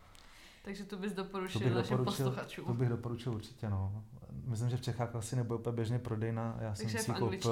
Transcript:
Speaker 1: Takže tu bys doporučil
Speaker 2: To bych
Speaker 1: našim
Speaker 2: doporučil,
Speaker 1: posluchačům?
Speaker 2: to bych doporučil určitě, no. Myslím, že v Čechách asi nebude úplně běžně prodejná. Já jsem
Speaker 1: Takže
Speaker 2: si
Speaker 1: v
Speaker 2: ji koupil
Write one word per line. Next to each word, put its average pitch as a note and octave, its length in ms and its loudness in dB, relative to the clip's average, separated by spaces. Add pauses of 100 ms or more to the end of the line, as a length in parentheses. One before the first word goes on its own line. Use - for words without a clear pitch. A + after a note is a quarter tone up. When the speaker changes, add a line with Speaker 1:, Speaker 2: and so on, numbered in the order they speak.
(640)
Speaker 1:
Takže G3+ 200 -6
tu G3 140 -8
bys G3 140 -2
doporučil F#3 480 -2
Speaker 2:
To A2+ 40 4
bych A#2+ 100 6
Speaker 1:
našim A#2+ 220 4
Speaker 2:
doporučil, B2+ 300 4
Speaker 1:
posluchačům? B2+ 400 -2
Speaker 2:
to B2 80 2
bych B2 140 4
doporučil A#2 460 -2
určitě, G#2+ 360 -4
no. G2 340 0 (400)
Myslím, A#2+ 260 2
že B2 60 2
v B2 40 0
Čechách A#2 360 0
asi A2+ 200 -2
nebude A#2 240 2
úplně A#2 160 -2
běžně A#2 220 2
prodejná. A2+ 600 0
Já A2 140 -2
jsem G#2+ 120 -4
Speaker 1:
Takže A2 120 0
Speaker 2:
si A2 60 0
Speaker 1:
v - 40 -2
Speaker 2:
ji - 120 0
koupil A#2+ 60 4 (260)